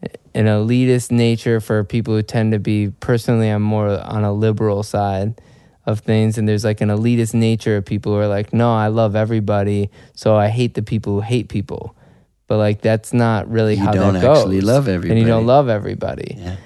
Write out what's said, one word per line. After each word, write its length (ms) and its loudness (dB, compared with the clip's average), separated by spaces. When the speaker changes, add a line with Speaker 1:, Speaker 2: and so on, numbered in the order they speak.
Speaker 1:
an 120 0
elitist 640 2
nature 480 2
for 240 -2
people 320 -4
who 80 0
tend 300 -2
to 80 0
be, 400 -2
personally, 480 0
I'm 140 0
more 380 0
on 220 -6
a 100 0
liberal 520 0
side 560 -2
of 140 -2
things, 380 0
and 100 0
there's, 160 0
like, 160 0
an 100 0
elitist 440 0
nature 420 0
of 80 -2
people 280 -4
who 80 0
are 80 0
like, 240 -2
"No, 200 2
I 140 0
love 300 0
everybody, 760 0
so 220 2
I 100 4
hate 280 0
the 80 -4
people 320 -4
who 80 0
hate 260 -4
people." 480 -8
But, 120 0
like, 240 2
that's 300 0
not 380 0
really 240 2
Speaker 2:
You 100 -2
Speaker 1:
how 80 2
Speaker 2:
don't 220 2
Speaker 1:
that 80 0
goes. 160 6
Speaker 2:
actually 220 2
love 260 2
Speaker 1:
And 160 -2
you 60 -4
don't 100 2
Speaker 2:
everybody. 280 4
Speaker 1:
love 240 4
everybody. 680 -6
Speaker 2:
Yeah. 280 -10